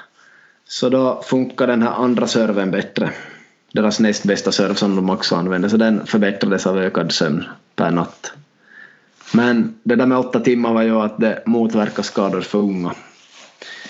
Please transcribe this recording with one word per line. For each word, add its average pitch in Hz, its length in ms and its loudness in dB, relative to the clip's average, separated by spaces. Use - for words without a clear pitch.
så - 200 -2
då 131 340 2
funkar 127 440 0
den 120 160 2
här 117 120 0
andra 120 320 2
serven 107 440 0
bättre. 98 400 -2
Deras 107 280 0
näst 107 240 0
bästa 98 280 0
serve 98 220 0
som 101 220 0
de 92 140 0
också 95 260 -2
använder, 92 320 0
så 107 80 2
den 110 300 2
förbättrades 98 600 0
av 95 120 0
ökad 90 340 -2
sömn 78 320 -2
per 85 140 0
natt. - 420 -4
Men 120 480 2
det 117 140 2
där 127 100 4
med 127 120 4
åtta 123 220 0
timmar 120 320 2
var 113 100 2
ju 113 180 2
att 107 200 -2
det 110 260 0
motverkar 110 560 0
skador 95 380 -2
för 90 180 -2
unga. 92 360 -2